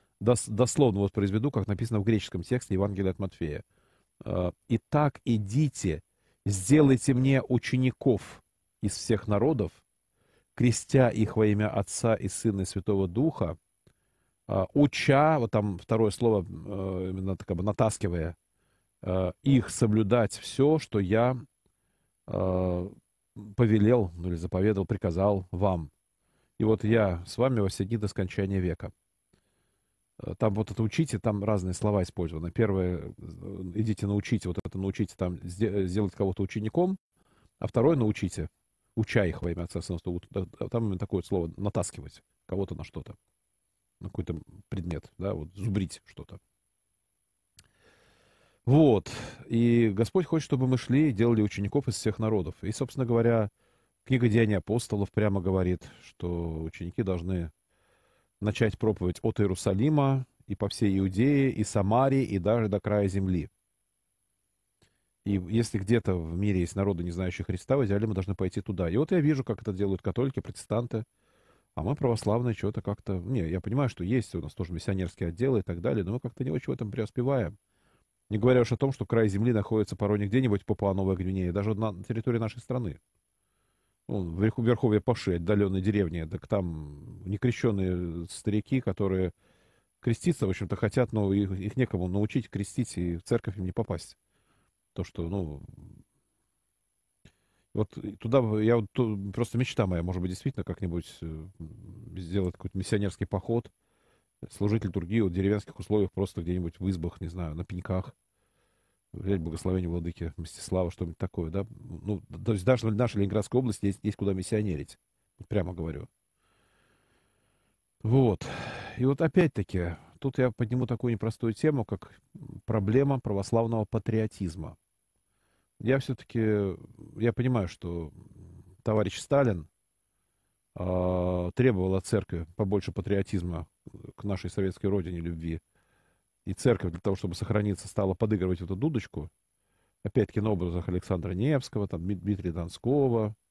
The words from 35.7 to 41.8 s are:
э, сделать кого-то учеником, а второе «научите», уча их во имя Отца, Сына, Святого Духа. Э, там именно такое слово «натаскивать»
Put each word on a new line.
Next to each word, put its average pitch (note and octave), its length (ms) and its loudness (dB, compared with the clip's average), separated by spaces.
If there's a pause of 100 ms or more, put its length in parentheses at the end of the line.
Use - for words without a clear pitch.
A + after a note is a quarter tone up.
э, G2 160 0
сделать F#2+ 280 -2
кого-то G2 280 -2
учеником, E3 560 -2 (640)
а - 80 -2
второе C#3 280 4
«научите», G2+ 520 0 (480)
уча A2 280 2
их E2 160 -2
во F2 120 -2
имя E2+ 100 -4
Отца, E2+ 180 -6
Сына, E2+ 180 -4
Святого F2 220 -6
Духа. - 280 -6 (120)
Э, G2+ 80 -6
там A#2 180 0
именно F#2+ 120 -2
такое G2 240 -2
слово E2+ 340 -2
«натаскивать» - 640 -6 (240)